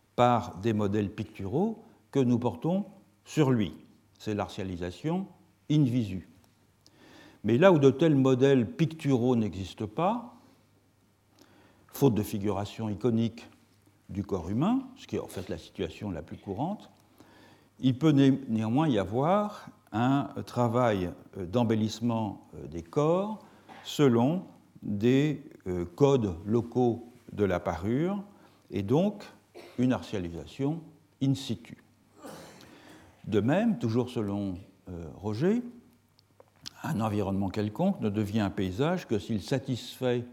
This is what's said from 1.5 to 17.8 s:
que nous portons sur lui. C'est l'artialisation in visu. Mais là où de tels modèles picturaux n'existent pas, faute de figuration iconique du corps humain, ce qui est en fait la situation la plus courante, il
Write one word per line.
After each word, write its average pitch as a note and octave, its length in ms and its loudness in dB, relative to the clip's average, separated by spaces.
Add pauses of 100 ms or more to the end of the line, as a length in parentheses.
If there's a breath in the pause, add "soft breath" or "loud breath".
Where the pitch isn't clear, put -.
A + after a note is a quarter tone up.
que C#3 80 2
nous A#2+ 200 4
portons D#3+ 460 -2 (400)
sur C3+ 260 2
lui. G#2 220 2 (440)
C'est G#2+ 160 -6
l'artialisation G2 920 -4 (440)
in D3+ 120 4
visu. A2 440 -2 (1160 loud breath)
Mais A#2 160 2
là F#3+ 120 10
où E3 60 8
de C3+ 140 8
tels D#3 240 4
modèles C3 520 4
picturaux C3 680 0
n'existent G2 520 -4
pas, G#3+ 480 -4 (1500 soft breath)
faute C3 280 4
de G#2 80 0
figuration G#2 640 -4
iconique A2+ 580 -2 (640)
du F#2+ 140 -6
corps F2+ 260 -6
humain, F#3+ 320 0 (140)
ce - 100 -20
qui - 120 -6
est - 20 -4
en - 80 -8
fait - 200 -10
la E2+ 120 -8
situation F#2+ 500 -8
la D#2+ 140 -8
plus F#2+ 140 -14
courante, C3 520 -8 (880 soft breath)
il B2+ 200 2